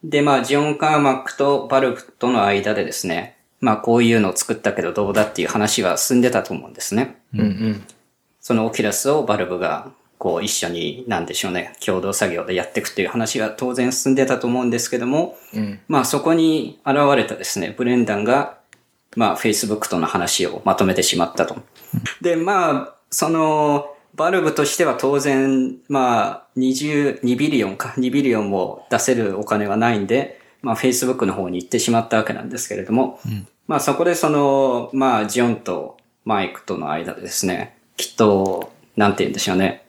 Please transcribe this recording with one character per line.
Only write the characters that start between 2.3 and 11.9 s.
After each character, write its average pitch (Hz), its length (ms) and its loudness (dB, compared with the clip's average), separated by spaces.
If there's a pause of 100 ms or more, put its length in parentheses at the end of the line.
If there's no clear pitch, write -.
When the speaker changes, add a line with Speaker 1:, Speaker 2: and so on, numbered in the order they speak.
Speaker 1:
の 113 160 4
間 101 280 2
で 101 100 0
で - 80 -6
す - 160 -6
ね、 87 300 -6 (240)
ま 113 120 2
あ、 107 40 0
こ 117 200 2
う 120 60 6
い 117 100 6
う 113 60 4
の 101 100 4
を 90 60 -4
作 - 180 -4
っ - 40 -2
た 101 160 0
け 107 80 -2
ど 85 100 -2
ど 101 180 0
う 101 40 -2
だ 107 100 4
っ 104 80 -2
て - 100 -4
い 80 40 0
う - 20 -2
話 107 340 0
は 87 160 0
進 - 200 2
ん 123 40 6
で 123 80 4
た 104 140 2
と - 100 -6
思 - 140 -10
う - 20 -16
ん - 40 -20
で - 80 -12
す - 120 -6
ね。 131 280 -2 (120)
Speaker 2:
う 110 40 -4
ん。 - 20 -4
Speaker 3:
う - 40 4
ん - 20 2
う 104 40 2
ん。 104 340 -2 (580)
Speaker 1:
そ - 120 -2
の 113 120 2
オ 113 60 -2
キ - 100 -4
ュ 107 40 2
ラ 104 60 0
ス - 180 -2
を 147 140 2
バ 104 140 0
ル 92 100 -2
ブ 90 100 -4
が、 80 340 -4 (260)
こ 90 180 -2
う、 85 80 -2
一 - 60 -4
緒 - 200 -4
に、 87 380 -6
な 101 120 -2
ん 85 60 -6
で 87 80 -10
し - 120 -4
ょ 95 40 -2
う - 20 -4
ね、 90 220 -6 (100)
共 92 180 0